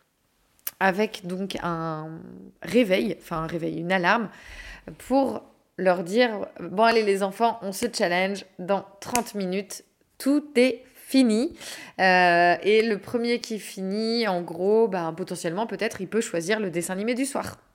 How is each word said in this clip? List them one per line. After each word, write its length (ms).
avec 480
donc 380
un 560
réveil, 580
enfin 220
un 60
réveil, 320
une 100
alarme, 400
pour 440
leur 280
dire, « 420
Bon, 220
allez 200
les 200
enfants, 400
on 100
se 180
challenge, 540
dans 260
trente 340
minutes, 480
tout 260
est 280
fini. » 600
Euh, 640
et 200
le 160
premier 420
qui 180
finit, 680
en 140
gros, 460
ben, 260
potentiellement, 520
peut-être, 360
il 40
peut 140
choisir 400
le 80
dessin 240
animé 220
du 100
soir. 380